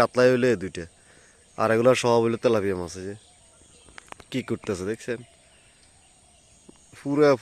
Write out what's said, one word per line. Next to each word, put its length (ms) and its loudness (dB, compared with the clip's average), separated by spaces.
কাতলাই 320 4
হইলে 220 2
এই 100 -6
দুইটা, 220 -10
আর 160 0
এগুলা 180 4
সব 220 2
হইলো 200 -2
তেলাপিয়া 360 0
মাছ। 200 -10
এই 80 -12
যে 60 -12
কি 180 -6
করতেছে 420 -8
দেখছেন, 280 -8
পুরা 320 2